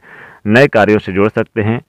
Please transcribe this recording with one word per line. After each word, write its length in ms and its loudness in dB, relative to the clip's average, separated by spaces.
नए 200 2
कार्यों 320 2
से 140 -10
जुड़ 160 0
सकते 320 -6
हैं। 280 -4